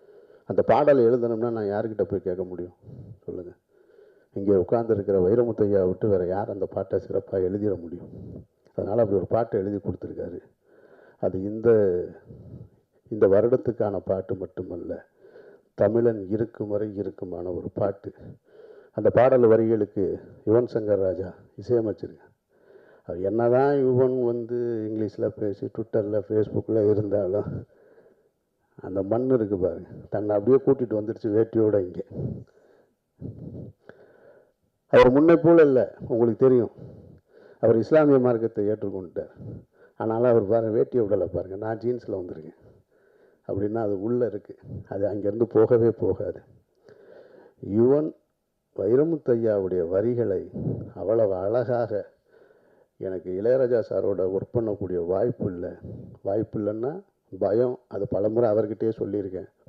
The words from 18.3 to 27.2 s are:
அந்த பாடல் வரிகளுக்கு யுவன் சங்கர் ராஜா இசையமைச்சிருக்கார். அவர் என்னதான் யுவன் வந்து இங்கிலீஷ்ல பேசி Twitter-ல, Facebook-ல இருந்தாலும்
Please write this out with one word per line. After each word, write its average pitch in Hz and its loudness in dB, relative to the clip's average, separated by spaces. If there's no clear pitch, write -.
அந்த 107 2
பாடல் 127 6
வரிகளுக்கு 110 2
யுவன் 120 4
சங்கர் 104 0
ராஜா 92 -4
இசையமைச்சிருக்கார். 113 -4
அவர் 87 -8
என்னதான் 120 2
யுவன் 127 2
வந்து 120 -4
இங்கிலீஷ்ல 110 -4
பேசி 104 -6
Twitter-ல, 107 -4
Facebook-ல 107 0
இருந்தாலும் 101 -2